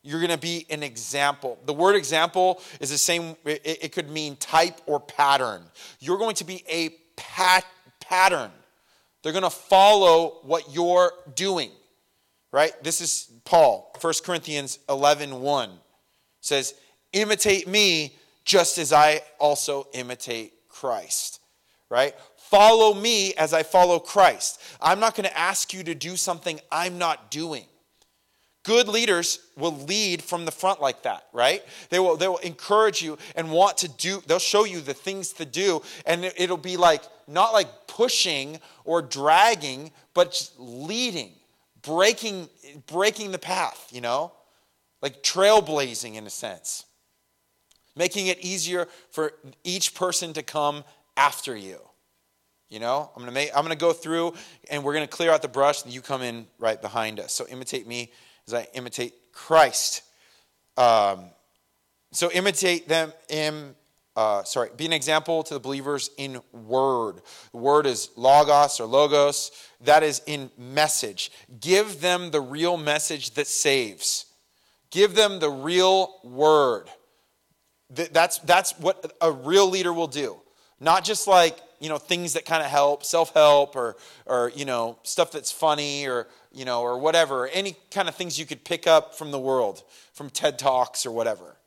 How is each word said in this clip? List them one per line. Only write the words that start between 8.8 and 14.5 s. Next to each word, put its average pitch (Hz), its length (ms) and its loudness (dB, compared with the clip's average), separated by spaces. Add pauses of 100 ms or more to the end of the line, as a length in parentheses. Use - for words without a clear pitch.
They're 151 100 -4
gonna 185 160 0
follow 190 920 6
what 147 280 -4
you're 175 420 2 (200)
doing, 175 380 -4 (800)
right? 151 220 2 (100)
This 160 180 -4
is - 300 -6 (120)
Paul, 143 560 4
First 165 240 -4
Corinthians 151 540 -8 (100)